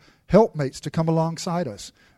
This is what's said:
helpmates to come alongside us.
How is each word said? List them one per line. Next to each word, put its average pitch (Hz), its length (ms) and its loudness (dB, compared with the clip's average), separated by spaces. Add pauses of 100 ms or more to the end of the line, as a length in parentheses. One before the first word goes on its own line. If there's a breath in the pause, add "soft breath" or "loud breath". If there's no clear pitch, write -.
(280 soft breath)
helpmates 170 540 4
to 151 100 -8
come 165 180 0
alongside 165 580 -2
us. 101 240 -14 (260 soft breath)